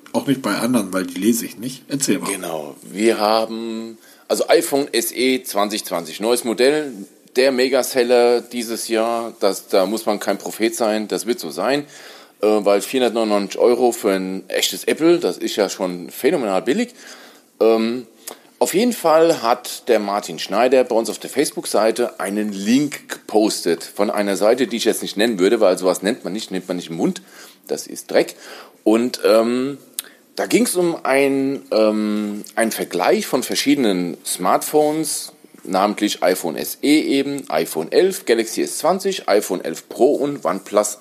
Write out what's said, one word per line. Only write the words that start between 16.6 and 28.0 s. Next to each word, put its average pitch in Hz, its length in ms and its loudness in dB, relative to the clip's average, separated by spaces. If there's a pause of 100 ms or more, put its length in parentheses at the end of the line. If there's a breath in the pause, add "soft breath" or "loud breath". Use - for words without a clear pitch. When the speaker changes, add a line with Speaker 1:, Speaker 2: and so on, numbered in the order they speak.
Speaker 2:
billig. 208 340 -2 (640 loud breath)
Ähm, 113 480 2 (520 loud breath)
auf 123 140 0
jeden 226 200 2
Fall 160 500 4
hat - 460 -2
der 110 100 4
Martin 101 400 -4
Schneider 127 460 4
bei 113 100 -2
uns 113 140 0
auf 95 100 -8
der - 100 -12
Facebook-Seite 120 880 0
einen 104 340 -4
Link 123 560 0
gepostet - 720 0
von 104 260 -2
einer 101 280 -2
Seite, 117 300 2
die 113 100 -4
ich 107 80 -4
jetzt 101 160 2
nicht 92 160 -8
nennen 110 200 0
würde, 104 220 4
weil 92 180 4
sowas 90 240 0
nennt 107 220 -2
man 90 100 -6
nicht, 110 160 -8
nennt 92 180 -6
man 87 100 -4
nicht 78 120 -10
im 82 60 -8
Mund, 156 260 -2 (460 loud breath)
das - 200 -6
ist - 220 -14